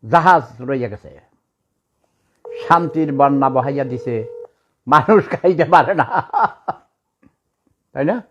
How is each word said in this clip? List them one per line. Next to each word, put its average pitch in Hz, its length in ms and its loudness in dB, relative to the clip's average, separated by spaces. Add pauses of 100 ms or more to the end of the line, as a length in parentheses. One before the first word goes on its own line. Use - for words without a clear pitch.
জাহাজ 165 400 4 (160)
রয়ে 123 320 -6
গেছে, - 200 -18 (1600)
শান্তির 160 460 0
বন্যা 139 360 2
বহাইয়া 135 340 -4
দিছে, 123 320 -8 (720)
মানুষ 226 420 4
খাইতে 170 360 0
পারে 165 280 4
না, 156 140 0 (1900)
তাই 139 100 -4
না? 202 120 -2 (140)